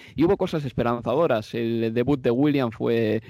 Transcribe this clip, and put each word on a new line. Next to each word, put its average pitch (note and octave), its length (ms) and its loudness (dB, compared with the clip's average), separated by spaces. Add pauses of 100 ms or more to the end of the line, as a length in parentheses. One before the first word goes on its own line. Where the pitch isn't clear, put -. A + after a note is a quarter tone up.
(160)
y D#4 80 2
hubo E4+ 140 2
cosas E3 260 -4
esperanzadoras. A#2+ 880 -2
El A2+ 400 -2
debut B2 300 0
de B2+ 80 2
William C3+ 400 2
fue A2+ 600 0